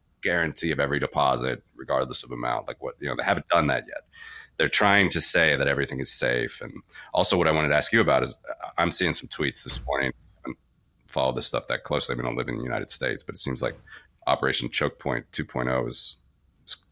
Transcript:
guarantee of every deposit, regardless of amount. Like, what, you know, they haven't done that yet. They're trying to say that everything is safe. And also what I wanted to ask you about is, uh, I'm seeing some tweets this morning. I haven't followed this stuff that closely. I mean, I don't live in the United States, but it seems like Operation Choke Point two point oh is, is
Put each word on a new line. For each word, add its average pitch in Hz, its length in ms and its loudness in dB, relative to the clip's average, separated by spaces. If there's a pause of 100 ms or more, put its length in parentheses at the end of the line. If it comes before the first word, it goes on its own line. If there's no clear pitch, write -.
(220)
guarantee 82 500 0
of 69 80 0
every 71 200 0
deposit, 65 600 0 (140)
regardless 65 480 -2
of 62 80 -16
amount. 60 380 -4
Like, - 120 -14
what, 64 200 -8
you 71 80 -4
know, 60 80 -4
they 62 80 -2
haven't 95 240 0
done 85 180 4
that 64 220 0
yet. - 140 -12 (520)
They're 76 140 2
trying 101 400 6
to 82 100 0
say 78 380 4
that 69 100 2
everything 69 320 0
is 67 100 -4
safe. 62 520 -2
And - 100 -12 (420)
also 92 240 4
what 85 80 4
I 78 60 6
wanted 78 160 4
to 73 80 4
ask 73 160 2
you 113 80 6
about 69 240 4
is, 64 140 -4 (120)
uh, - 280 -10
I'm 87 120 4
seeing 85 240 2
some - 140 -6
tweets - 380 -2
this - 200 -4
morning. 67 280 -2
I - 320 -20
haven't 64 120 -8 (520)
followed 65 260 0
this 62 120 -2
stuff - 200 -4
that 60 160 -4
closely. 67 300 -2
I - 20 -4
mean, 60 100 -4
I 60 40 -2
don't 60 80 -4
live 62 100 -2
in 58 100 -4
the 57 60 -6
United 55 260 -4
States, 60 320 -4
but - 140 -12
it - 40 -4
seems 65 220 -2
like 60 160 -4 (500)
Operation 67 420 0
Choke - 280 -2
Point 62 360 -4
two 76 100 -4
point 64 240 -4
oh 62 200 0
is, - 280 -8 (500)
is - 120 -12 (140)